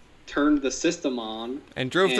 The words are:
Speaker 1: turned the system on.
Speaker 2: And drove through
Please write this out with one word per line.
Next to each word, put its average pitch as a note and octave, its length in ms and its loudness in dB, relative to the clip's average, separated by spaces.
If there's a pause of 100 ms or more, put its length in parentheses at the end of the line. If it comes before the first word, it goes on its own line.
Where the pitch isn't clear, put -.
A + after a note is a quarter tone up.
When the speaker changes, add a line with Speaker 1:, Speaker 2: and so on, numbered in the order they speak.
(260)
Speaker 1:
turned D3 360 2
the C3 100 0
system D3 480 -2
on. A2+ 420 -8 (140)
Speaker 2:
And C3 140 -4
drove F3+ 220 4
through A#3+ 80 2